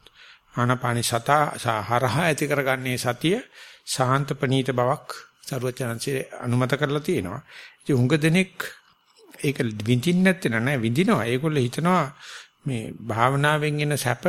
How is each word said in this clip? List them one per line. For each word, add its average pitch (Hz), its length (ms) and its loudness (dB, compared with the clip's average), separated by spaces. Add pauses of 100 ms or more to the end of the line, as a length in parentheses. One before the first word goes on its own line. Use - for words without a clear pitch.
(520)
ආනාපානි 120 500 0
සතා 139 500 2
ස-, 110 320 -2
හරහා 117 360 2
ඇති 156 260 2
කරගන්නේ 131 520 0
සතිය 143 380 0 (500)
සාන්ත 135 440 0
ප්‍රණීත 135 400 0
බවක් 127 380 0 (320)
සරුවචනන්සේ 127 760 -6 (180)
අනුමත 123 360 0
කරලා 143 280 -2
තියෙනවා. 123 400 -4 (340)
ඉතින් - 220 0
හුඟ 127 200 4
දෙනෙක් 165 380 2 (840)
ඒක 139 220 -2 (220)
විඳින්නේ 123 440 2
නැත්තේ 185 280 2
නෑ, 120 260 0
විඳිනවා. 131 460 2
ඒගොල්ලෝ 135 380 0
හිතනවා 156 420 2 (560)
මේ 127 220 -4 (160)
භාවනාවෙන් 143 840 2
එන 147 140 0
සැප 120 340 -2